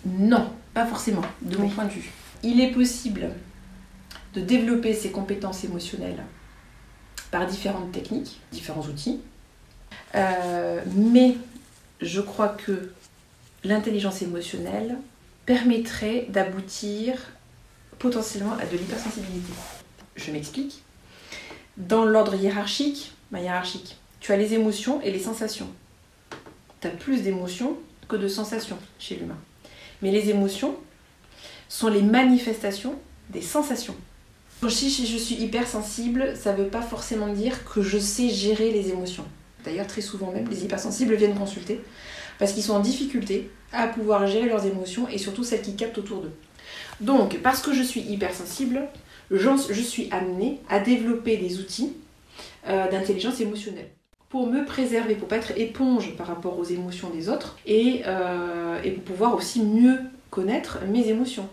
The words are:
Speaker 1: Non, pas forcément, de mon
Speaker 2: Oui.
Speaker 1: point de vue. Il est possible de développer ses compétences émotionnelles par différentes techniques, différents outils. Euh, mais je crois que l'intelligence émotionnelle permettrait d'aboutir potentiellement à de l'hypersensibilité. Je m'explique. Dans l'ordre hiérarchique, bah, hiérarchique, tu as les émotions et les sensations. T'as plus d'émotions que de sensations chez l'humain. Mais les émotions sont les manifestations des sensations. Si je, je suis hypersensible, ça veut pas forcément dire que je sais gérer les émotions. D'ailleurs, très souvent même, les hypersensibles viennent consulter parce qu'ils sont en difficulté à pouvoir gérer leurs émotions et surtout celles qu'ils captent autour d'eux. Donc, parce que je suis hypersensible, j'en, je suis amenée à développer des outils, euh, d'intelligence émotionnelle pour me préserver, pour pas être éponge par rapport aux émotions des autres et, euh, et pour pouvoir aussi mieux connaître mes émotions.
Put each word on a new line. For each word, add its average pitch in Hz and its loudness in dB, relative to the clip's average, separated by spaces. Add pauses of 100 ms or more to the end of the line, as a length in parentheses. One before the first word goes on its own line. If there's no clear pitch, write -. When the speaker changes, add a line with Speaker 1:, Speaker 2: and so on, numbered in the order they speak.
Speaker 1:
Non, 196 4 (260)
pas 233 2
forcément, 202 -2 (200)
de 180 -4
mon 202 2
Speaker 2:
Oui. 202 2
Speaker 1:
point 208 -4
de 202 -2
vue. 185 -12 (320)
Il 240 6
est 254 4
possible 226 0 (1040)
de 190 -2
développer 226 4
ses 196 -2
compétences 196 -4
émotionnelles 180 -8 (1080)
par 180 0
différentes 190 -4
techniques, - -6 (120)
différents 151 -8
outils. 147 -4 (960)
Euh, 180 0 (140)
mais 240 8 (640)
je 170 -4
crois 202 -2
que 196 -6 (720)
l'intelligence 202 0
émotionnelle 180 -6 (480)
permettrait 233 2
d'aboutir 202 -2 (840)
potentiellement 220 -2
à 226 -6
de 175 -4
l'hypersensibilité. 190 -6 (640)
Je - -10
m'explique. 196 -6 (920)
Dans 220 4
l'ordre 214 6
hiérarchique, 208 0 (200)
bah, 180 -6
hiérarchique, 180 -6 (240)
tu - 0
as 196 6
les 214 4
émotions 226 2
et 196 0
les 190 -2
sensations. 220 -4 (1120)
T'as 170 -4
plus 220 0
d'émotions 190 -2 (320)
que 220 -2
de 196 0
sensations 208 -4 (200)
chez - -8
l'humain. 165 -8 (640)
Mais 196 2
les 208 4
émotions 202 0 (920)
sont - 0
les 208 6
manifestations 233 4 (360)
des - -8
sensations. 285 -2 (680)
Si 269 2
je, 262 0
je 226 -2
suis 226 -2
hypersensible, 233 -2
ça 202 0
veut 196 2
pas 226 -4
forcément 220 -4
dire 214 -2
que - 0
je 190 2
sais 233 2
gérer 214 2
les 202 2
émotions. 180 -4 (360)
D'ailleurs, 185 -4
très - -8
souvent 196 -6
même, 226 -2
les 185 -4
hypersensibles 208 2
viennent 208 4
consulter 196 -4 (560)
parce 196 2
qu'ils 214 -2
sont 214 0
en 202 4
difficulté 214 0 (240)
à 233 2
pouvoir 208 4
gérer 226 4
leurs 214 2
émotions 190 -2
et 208 -4
surtout 202 -4
celles 214 0
qu'ils 202 -6
captent 226 -4
autour 196 -6
d'eux. 156 -8 (720)
Donc, 208 4
parce 262 4
que 294 0
je 254 4
suis 247 -2
hypersensible, 208 -2 (420)
j'en, 220 6
je 220 0
suis - -4
amenée 185 -2 (100)
à 202 4
développer 233 2
des 180 -2
outils, 214 -4 (720)
euh, 190 2
d'intelligence 196 0
émotionnelle 208 -6 (400)
pour 254 0
me 269 2
préserver, 226 0
pour - -6
pas 220 0
être - -4
éponge 226 2
par 175 -8
rapport 175 -4
aux 175 -2
émotions 180 -4
des 165 -4
autres - -4
et, 233 6
euh, 175 -2
et 190 -2
pour 185 -8
pouvoir 208 2
aussi 220 0
mieux 240 8 (320)
connaître 208 -2 (120)
mes 226 4
émotions. 220 0